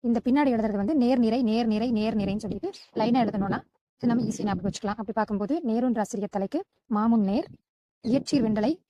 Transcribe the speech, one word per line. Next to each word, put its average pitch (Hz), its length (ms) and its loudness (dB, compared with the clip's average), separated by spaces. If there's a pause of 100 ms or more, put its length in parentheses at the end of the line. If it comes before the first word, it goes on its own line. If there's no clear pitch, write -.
இந்த 233 240 0
பின்னாடி 277 220 4
எழுதுறது 220 300 0
வந்து 220 220 0
நேர்நிறை, 240 440 2
நேர்நிறை, 220 500 0
நேர்நிறைன்னு 214 440 0
சொல்லிட்டு 214 340 -6 (240)
லைனா 240 300 2
எழுதணும்னா, 196 360 0 (360)
இது 240 100 -4
நம்ம 240 160 2
ஈஸியா 214 220 -4
ஞாபகம் 190 260 -2
வச்சுக்கலாம். - 300 -6
அப்படி 214 120 -8
பார்க்கும்போது, 208 540 -2
நேரொன்றாசிரியர் 220 640 -2
தலைக்கு 202 340 -4 (300)
மாமுன் 220 300 2
நேர், 202 240 0 (600)
இயற்றீர் 254 360 0
வெண்டலை 220 340 0 (120)